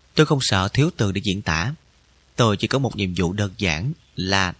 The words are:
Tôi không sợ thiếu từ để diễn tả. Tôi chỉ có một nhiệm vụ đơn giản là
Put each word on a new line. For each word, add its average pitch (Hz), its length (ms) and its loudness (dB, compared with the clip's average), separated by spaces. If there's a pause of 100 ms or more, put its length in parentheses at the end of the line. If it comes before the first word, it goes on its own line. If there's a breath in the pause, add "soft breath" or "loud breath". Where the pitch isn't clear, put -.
(160)
Tôi 151 100 6
không 143 160 0
sợ 98 320 2
thiếu 147 240 2
từ 101 140 0
để 95 120 -4
diễn 101 180 -4
tả. 85 320 -2 (640)
Tôi 110 220 2
chỉ 110 100 -2
có 127 120 0
một 127 160 -2
nhiệm 95 180 -2
vụ 87 200 0
đơn 104 240 -2
giản 90 340 -2 (240)
là 95 440 0